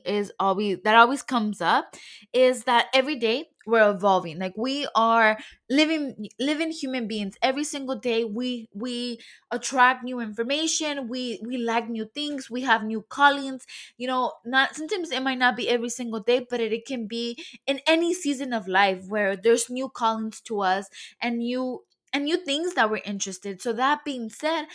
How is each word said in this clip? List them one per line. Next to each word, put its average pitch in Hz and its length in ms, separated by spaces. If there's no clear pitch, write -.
is 202 340
always, 196 440
that 214 120
always 240 280
comes 214 360
up 185 360
is 254 320
that 240 280
every 269 220
day 233 340
we're 220 240
evolving. 185 500
Like, 185 160
we 269 400
are 226 420
living, 294 580
living 302 320
human 262 360
beings. 202 340
Every 269 240
single 269 300
day 226 280
we, 233 500
we 240 460
attract 247 520
new 247 160
information. 277 880
We, 247 340
we 247 140
like 226 320
new 220 160
things. 285 440
We 247 120
have 226 240
new 220 240
callings. 277 560
You 247 100
know, 254 260
not, 262 300
sometimes 311 360
it 254 120
might 262 160
not 247 180
be 233 100
every 240 220
single 226 320
day, 247 280
but 240 120
it, 220 100
it 226 140
can 240 220
be 233 360
in 269 220
any 330 260
season 277 400
of 196 160
life 190 380
where 196 280
there's 226 340
new 254 200
callings 220 520
to 208 200
us 190 260
and 233 180
new, 247 440
and 285 100
new 311 140
things 349 380
that 226 140
we're 214 140
interested. 196 580
So 240 120
that 277 320
being 247 240
said, 311 440